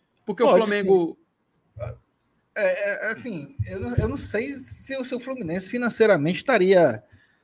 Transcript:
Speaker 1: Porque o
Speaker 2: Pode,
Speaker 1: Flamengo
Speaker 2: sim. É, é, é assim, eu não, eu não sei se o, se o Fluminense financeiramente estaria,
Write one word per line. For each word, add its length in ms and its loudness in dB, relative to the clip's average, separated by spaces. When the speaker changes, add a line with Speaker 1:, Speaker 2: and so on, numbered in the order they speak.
Speaker 1:
Porque 160 -4
o 40 6
Speaker 2:
Pode, 120 8
Speaker 1:
Flamengo 540 2
Speaker 2:
sim. 100 -20
É, 100 -2
é, 440 -2
é 40 -4
assim, 440 -12
eu 140 -10
não, 140 -8
eu 120 0
não 100 -6
sei 360 -6
se 440 -12
o, 100 -8
se 80 -8
o 60 -6
Fluminense 500 -8
financeiramente 640 2
estaria, 680 4